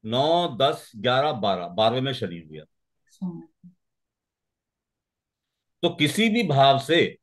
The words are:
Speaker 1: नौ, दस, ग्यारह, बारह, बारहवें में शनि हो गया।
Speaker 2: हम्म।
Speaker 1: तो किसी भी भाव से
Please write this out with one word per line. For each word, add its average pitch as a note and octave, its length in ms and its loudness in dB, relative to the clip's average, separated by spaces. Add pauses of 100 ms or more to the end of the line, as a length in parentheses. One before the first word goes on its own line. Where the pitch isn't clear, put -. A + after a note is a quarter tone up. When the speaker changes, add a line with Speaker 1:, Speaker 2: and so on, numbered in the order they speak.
Speaker 1:
नौ, D3 520 -2
दस, C#3+ 400 -2
ग्यारह, B2+ 360 0
बारह, F#2+ 360 -2
बारहवें A2 320 0
में C3+ 120 -4
शनि F2 260 -8
हो D#2 140 -20
गया। D2+ 120 -18 (580)
Speaker 2:
हम्म। E3+ 480 -14 (2000)
Speaker 1:
तो F3 60 2
किसी F3 400 0
भी A3+ 140 0
भाव C#3 360 4
से D#3 440 0